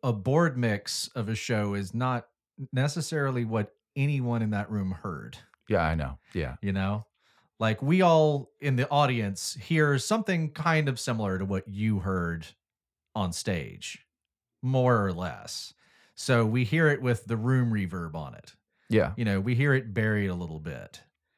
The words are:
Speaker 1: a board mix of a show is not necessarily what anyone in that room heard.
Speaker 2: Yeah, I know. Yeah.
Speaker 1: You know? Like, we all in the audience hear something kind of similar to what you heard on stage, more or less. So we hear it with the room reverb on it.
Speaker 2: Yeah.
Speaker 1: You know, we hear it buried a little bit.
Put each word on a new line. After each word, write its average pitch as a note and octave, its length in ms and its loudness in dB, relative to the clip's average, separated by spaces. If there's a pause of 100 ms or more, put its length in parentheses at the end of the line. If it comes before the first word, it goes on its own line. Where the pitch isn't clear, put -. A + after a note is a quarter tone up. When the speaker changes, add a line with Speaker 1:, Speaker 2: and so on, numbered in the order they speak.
Speaker 1:
a B2 100 0
board C3 440 2
mix A2 520 -2
of G#2+ 200 -6
a A2 60 -2
show G#2 400 -2
is G2 180 -4
not B2 360 -2 (440)
necessarily C#3 720 -2
what A2 300 -2 (200)
anyone C3 480 0
in G#2+ 80 0
that G#2 200 -2
room G2 220 -2
heard. D2 460 -10 (300)
Speaker 2:
Yeah, F#2+ 160 4
I D#2+ 100 2
know. C#2 240 -4 (160)
Yeah. C#2 280 -4
Speaker 1:
You G2+ 100 -2
know? G2 340 -2 (520)
Like, A2 240 0
we E3+ 200 4
all D#3 480 4 (100)
in C#3 160 0
the B2+ 140 2
audience B2 640 0
hear D3 440 2
something F3 540 0
kind D#3 360 2
of B2 120 -2
similar G#2+ 380 -2
to F#2+ 80 -2
what F#2+ 200 -2
you G#2 340 0
heard E2+ 460 -2 (680)
on F#2 180 -2
stage, - 760 -6 (560)
more B2+ 440 4
or F#2 80 0
less. - 580 -8 (420)
So A#2 300 2
we A#2+ 200 2
hear D#3 240 4
it C#3+ 120 0
with B2 240 0
the A2+ 140 -2
room B2 340 2
reverb F2 420 -4
on D2 200 -8
it. - 200 -20 (360)
Speaker 2:
Yeah. G#2+ 260 2
Speaker 1:
You B2 80 -2
know, G2 160 2
we A#2+ 140 0
hear C#3 200 4
it A2+ 200 -2
buried G#2+ 340 2
a F2+ 60 -2
little D#2+ 260 -6
bit. B1+ 420 -12 (360)